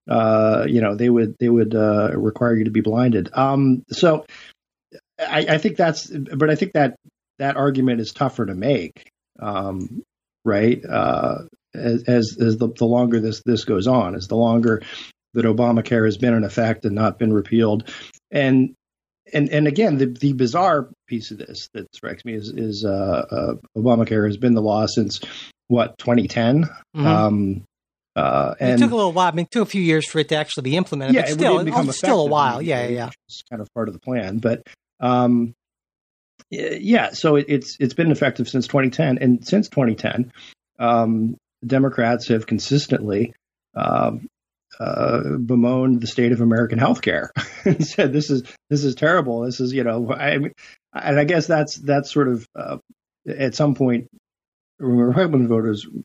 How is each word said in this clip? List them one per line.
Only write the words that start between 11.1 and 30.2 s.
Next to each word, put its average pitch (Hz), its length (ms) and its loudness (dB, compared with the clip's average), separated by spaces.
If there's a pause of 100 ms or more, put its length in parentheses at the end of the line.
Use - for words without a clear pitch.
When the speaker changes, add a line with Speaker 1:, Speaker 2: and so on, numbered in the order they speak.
Speaker 1:
as, 117 320 -4
as, 120 360 2
as 113 180 2
the, 117 100 0
the 120 160 -4
longer 117 360 2
this, 110 240 -4
this 120 200 0
goes 104 220 -2
on, 113 300 0
as 92 100 -10
the 110 100 -4
longer 117 460 2 (520)
that 117 100 0
Obamacare 117 600 2
has 104 120 0
been 117 180 2
in 113 100 2
effect 113 400 -2
and 104 100 -2
not 107 240 0
been 110 140 0
repealed. 107 560 2 (440)
And, 131 420 2 (580)
and, 143 180 0
and 151 180 2
again, 165 280 2
the, 135 100 2
the 139 260 0
bizarre 143 560 0 (180)
piece 110 240 -8
of 104 80 -14
this - 360 -16
that 104 200 -12
strikes - 300 -14
me 117 100 -10
is, 107 140 -10
is, 110 360 -6
uh, 107 40 0 (420)
uh, - 240 -6 (240)
Obamacare 110 480 2
has 104 100 -2
been 120 180 2
the 113 60 2
law 107 260 0
since, - 340 -2 (480)
what, 117 280 2
twenty 120 300 2
ten? 123 380 2 (320)
Speaker 2:
Mm-hmm. 147 100 0
Speaker 1:
Um, 104 560 2 (540)
uh, 67 420 0
Speaker 2:
It - 60 -4
Speaker 1:
and 127 160 4
Speaker 2:
took 233 100 4
a 233 60 -2
little 196 160 0
while. 180 160 2
I - 20 -2
mean, 165 140 -2
it - 80 -12
took 220 160 0
a - 20 -16
few 202 100 -4
years 160 280 2
for 165 100 -4
it 147 120 0